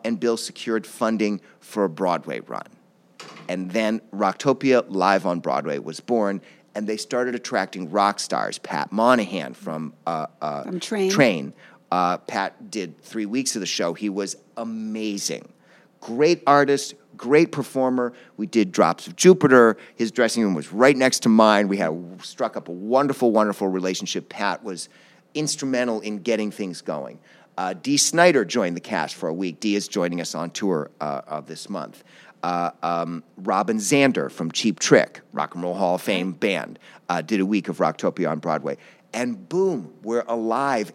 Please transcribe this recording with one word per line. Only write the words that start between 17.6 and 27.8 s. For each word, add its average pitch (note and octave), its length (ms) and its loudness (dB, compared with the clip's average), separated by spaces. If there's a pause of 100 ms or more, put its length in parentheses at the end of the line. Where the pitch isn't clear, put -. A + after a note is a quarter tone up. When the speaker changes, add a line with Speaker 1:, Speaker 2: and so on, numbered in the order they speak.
Speaker 1:
We G#2 100 -4
did G2 240 4
Drops E2+ 360 2
of F2 80 -16
Jupiter. C3 640 8 (180)
His A2+ 160 -2
dressing A#2 320 2
room G2 120 2
was D2+ 180 -8
right C3 240 6
next C3 260 2
to B2 60 4
mine. G#2+ 380 6
We G2 100 0
had E2+ 140 0
a, F2 320 -10
struck - 340 -6
up D#2 100 -12
a E2+ 40 -10
wonderful, B2 600 2
wonderful G#2 360 2
relationship. F#2 600 -4
Pat G2+ 340 -4
was F#2 260 -10 (460)
instrumental C3 640 -2
in G#2+ 180 -6
getting G#2+ 320 -2
things F#2 300 -8
going. C#2 380 -8 (380)
Uh, F#2 160 -2
Dee C3 240 -4